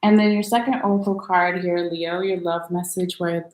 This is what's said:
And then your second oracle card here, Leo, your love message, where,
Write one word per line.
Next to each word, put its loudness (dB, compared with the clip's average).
And 6
then 4
your 2
second 0
oracle 0
card 0
here, -2
Leo, -4
your -2
love -4
message, -4
where, -4